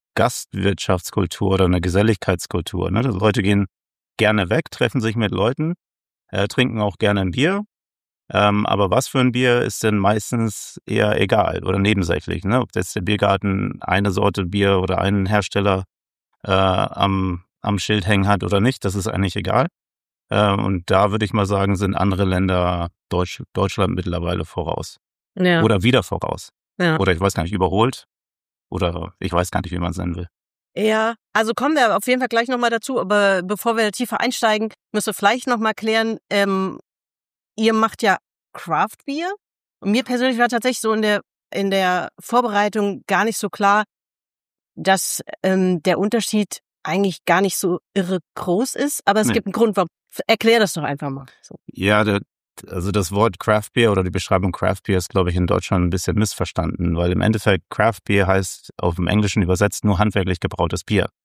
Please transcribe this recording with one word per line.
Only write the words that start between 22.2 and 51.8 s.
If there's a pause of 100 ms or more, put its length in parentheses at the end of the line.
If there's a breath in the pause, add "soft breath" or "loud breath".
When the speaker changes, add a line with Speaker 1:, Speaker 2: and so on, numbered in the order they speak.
Speaker 1:
Länder (200)
Deutsch-, (100)
Deutschland
mittlerweile
voraus. (400)
Speaker 2:
Ja.
Speaker 1:
Oder
wieder
voraus. (280)
Speaker 2:
Ja.
Speaker 1:
Oder
ich
weiß
gar
nicht,
überholt. (640)
Oder
ich
weiß
gar
nicht,
wie
man's
nennen
will. (500)
Speaker 2:
Ja, (180)
also
kommen
wir
auf
jeden
Fall
gleich
nochmal
dazu,
aber
bevor
wir
da
tiefer
einsteigen, (240)
müssen
wir
vielleicht
nochmal
klären, (120)
ähm, (800)
ihr
macht
ja (340)
Craft
Beer. (480)
Und
mir
persönlich
war
tatsächlich
so
in
der, (300)
in
der (100)
Vorbereitung
gar
nicht
so
klar, (920)
dass, (220)
ähm,
der
Unterschied (240)
eigentlich
gar
nicht
so (140)
irre (160)
groß
ist,
aber
es
Speaker 1:
Nee.
Speaker 2:
gibt
einen
Grund,
warum. (240)
F-,
erklär
das
doch
einfach
mal. (160)
So. (100)
Speaker 1:
Ja,